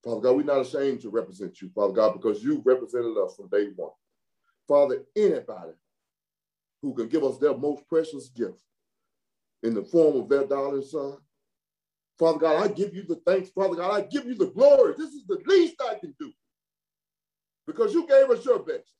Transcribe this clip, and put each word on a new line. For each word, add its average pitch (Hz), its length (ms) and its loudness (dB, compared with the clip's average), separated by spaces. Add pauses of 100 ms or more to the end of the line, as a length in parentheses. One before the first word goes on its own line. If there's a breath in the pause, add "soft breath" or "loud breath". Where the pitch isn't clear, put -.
Father 110 140 -6
God, 127 160 4
we're 147 60 -2
not 139 180 0
ashamed 135 400 -4
to 110 80 -12
represent 95 520 -8
you, 92 140 -16
Father 101 160 0
God, 107 220 2
because 104 280 -4
you 143 220 -4
represented 120 540 0
us 95 180 -4
from 92 140 -20
day 101 260 0
one. 85 160 -12 (720)
Father, 143 380 2 (140)
anybody 113 560 -2 (1080)
who 135 120 -8
can 113 160 -6
give 147 160 0
us 123 140 -2
their 135 180 2
most 143 320 -6
precious 151 400 -4
gift 107 340 -8 (1000)
in 113 100 -2
the 101 100 -4
form 156 320 4
of 110 140 -4
their 139 160 2
darling 139 380 -4
son, 139 340 -10 (1000)
Father 160 220 2
God, 160 240 2
I 208 60 0
give 185 260 -4
you 185 80 -12
the 165 220 -6
thanks. 185 240 0
Father 185 260 -2
God, 185 220 -2
I 202 100 -4
give 269 180 -6
you 247 100 -8
the 190 100 0
glory. 294 520 6
This 302 140 -10
is 269 160 -20
the - 180 -4
least 349 360 4
I 240 140 -4
can - 220 -16
do - 140 -16 (1300)
because - 280 -2
you 339 140 0
gave 269 220 6
us 220 160 0
your 247 140 2
best. - 400 -10